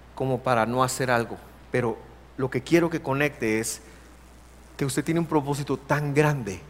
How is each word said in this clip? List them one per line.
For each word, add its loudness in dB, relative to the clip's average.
como -2
para 2
no 0
hacer -2
algo. 0
Pero 0
lo -2
que -2
quiero 4
que -4
conecte 0
es -6
que -2
usted -2
tiene 0
un 0
propósito 0
tan 0
grande 2